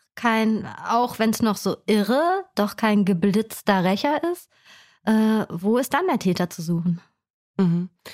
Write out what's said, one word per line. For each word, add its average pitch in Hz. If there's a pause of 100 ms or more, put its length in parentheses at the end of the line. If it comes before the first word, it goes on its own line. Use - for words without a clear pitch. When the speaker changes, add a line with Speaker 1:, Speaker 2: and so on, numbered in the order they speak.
(140)
Speaker 1:
kein, 220 (200)
auch 240
wenn's 220
noch 214
so - (100)
irre, 269 (120)
doch 202
kein 208
geblitzter 196
Rächer 285 (100)
ist, - (560)
äh, 220
wo 196
ist 269
dann 330
der 294
Täter 175
zu -
suchen? 170 (560)
Speaker 2:
Mhm. 180 (240)